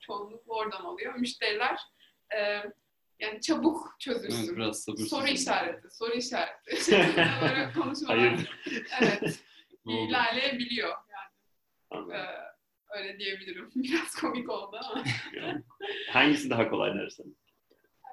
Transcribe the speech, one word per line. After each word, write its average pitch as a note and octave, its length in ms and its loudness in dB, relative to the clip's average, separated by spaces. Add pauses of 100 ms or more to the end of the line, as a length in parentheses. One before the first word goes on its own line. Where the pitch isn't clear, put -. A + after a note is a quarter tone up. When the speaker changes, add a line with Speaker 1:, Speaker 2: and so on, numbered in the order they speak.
Speaker 1:
çoğunlukla G#3+ 540 -8
oradan G#3 300 -2
oluyor. F4+ 300 -8
Müşteriler, A#3+ 640 0 (580)
e, - 20 0 (800)
yani G#3+ 220 -6
çabuk D4+ 580 0
çözülsün. A#2 500 -2
Speaker 2:
Evet, - 80 -4
biraz A2 260 -2
sabırsız G#2+ 260 -4
Speaker 1:
Soru C#4+ 120 0
Speaker 2:
oluyor. C4+ 160 2
Speaker 1:
işareti, F3 600 0
soru A#3 160 -2
işareti. B3 800 0
<laughs> - 0 - (500)
Böyle C4 300 2
konuşmalar, C#4+ 460 0
Speaker 3:
Hayır. A#2+ 320 6 (500)
Speaker 1:
evet, G3+ 400 2 (220)
Speaker 2:
<laughs> - 240 -20
Ne A3+ 80 -2
oldu? A3+ 160 0
Speaker 1:
ilerleyebiliyor A#3+ 800 0
yani. - 440 -10 (580)
Speaker 3:
Anladım. - 240 -8
Speaker 1:
E, F#3 120 -6 (720)
öyle G3 200 -10
diyebilirim. F#3+ 540 -8
<laughs> - 40 -4
Biraz C#4+ 380 0
komik B3 360 -4
oldu G#3+ 300 -6 (100)
ama. - 140 -4 (1040)
Speaker 3:
Hangisi C#3 400 6
daha A2+ 200 4
kolay G2+ 240 0
dersin? - 420 -8 (760)